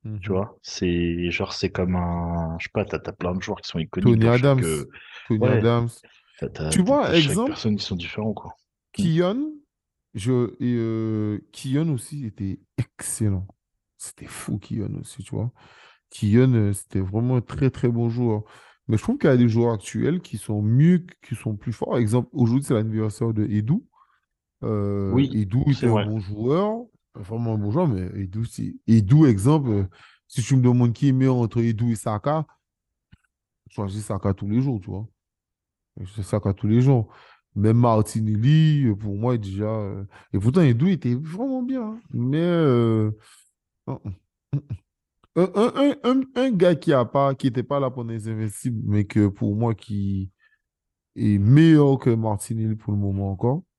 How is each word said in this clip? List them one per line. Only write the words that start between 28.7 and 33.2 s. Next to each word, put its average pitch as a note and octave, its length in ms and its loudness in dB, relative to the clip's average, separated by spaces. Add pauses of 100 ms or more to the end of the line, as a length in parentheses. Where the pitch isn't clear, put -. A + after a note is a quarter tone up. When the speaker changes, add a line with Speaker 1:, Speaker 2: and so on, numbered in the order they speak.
Speaker 1:
Edu, A2+ 380 6
exemple, B2+ 440 4
euh, G2+ 140 2 (440)
si - 140 -6
tu C3+ 160 2
me B2+ 40 4
demandes B2 320 4
qui C#3+ 140 0
est C3+ 60 4
meilleur C3 240 4
entre A#2+ 240 0
Edu A#2 320 0
et - 20 -4
Saka, C#3+ 500 -4 (1200)